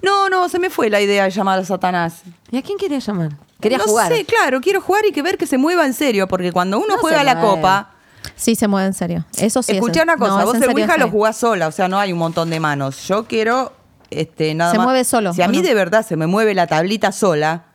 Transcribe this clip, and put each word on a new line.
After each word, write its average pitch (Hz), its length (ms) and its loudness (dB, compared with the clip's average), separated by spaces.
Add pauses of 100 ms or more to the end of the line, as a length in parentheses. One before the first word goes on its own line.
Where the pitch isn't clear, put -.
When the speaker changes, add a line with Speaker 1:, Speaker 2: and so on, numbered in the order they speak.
Speaker 1:
No, 392 280 2
no, 370 200 0
se 359 100 -2
me 359 100 -2
fue 233 200 -2
la 208 120 2
idea 202 220 2
de 190 80 0
llamar 190 280 0
a 185 60 -4
Satanás. 180 560 -2 (300)
Speaker 2:
¿Y 233 60 -4
a 269 40 -4
quién 403 160 -8
quería 320 220 -4
llamar? 175 320 -4 (280)
Quería 233 200 0
Speaker 1:
No - 60 0
Speaker 2:
jugar. 214 260 2
Speaker 1:
sé, 440 140 0
claro, 294 360 2
quiero 381 200 0
jugar 415 240 0
y 403 60 2
que 294 100 -4
ver 370 160 -2
que 330 100 -4
se 269 100 0
mueva 320 280 2
en 262 80 -2
serio, 214 340 0
porque 180 240 -2
cuando 180 260 0
uno 403 180 0
Speaker 2:
No - 20 -2
Speaker 1:
juega 320 220 2
Speaker 2:
se 285 60 2
Speaker 1:
la 262 100 4
Speaker 2:
mueve. 208 200 2
Speaker 1:
copa 190 360 0 (440)
Speaker 3:
Sí, 226 200 0
se 214 120 0
mueve 196 200 0
en 196 60 -2
serio. 170 300 -4 (140)
Eso 220 260 0
sí - 80 -2
es 202 60 0
Speaker 1:
Escuchá 233 240 0
Speaker 3:
en, 320 80 2
Speaker 1:
una 330 80 2
cosa, 208 160 0
Speaker 3:
no, 196 60 2
es 190 60 2
Speaker 1:
vos 240 100 0
Speaker 3:
en 233 80 2
Speaker 1:
el 254 60 4
Speaker 3:
serio, 277 140 0
Speaker 1:
Ouija 339 120 2
Speaker 3:
en 320 40 0
Speaker 1:
lo 269 60 4
Speaker 3:
serio. 220 140 0
Speaker 1:
jugás 220 180 0
sola, 202 300 0
o 156 40 -4
sea, 185 160 -2
no 185 120 -2
hay 202 120 -2
un 170 80 -2
montón 165 300 -2
de 160 100 -4
manos. 139 480 -4
Yo 208 180 -2
quiero, 233 460 -2 (380)
este, 156 460 -4
nada 170 160 0
Speaker 3:
Se 214 60 2
Speaker 1:
más. 233 80 2
Speaker 3:
mueve 262 180 2
solo, 214 300 0
Speaker 1:
Si 180 80 0
a 175 40 4
Speaker 3:
¿o 190 40 2
Speaker 1:
mí 254 80 2
Speaker 3:
no? 349 60 2
Speaker 1:
de 339 100 2
verdad 208 320 2
se 170 120 -6
me 160 100 0
mueve 208 260 2
la 180 140 2
tablita 196 440 0
sola 165 640 0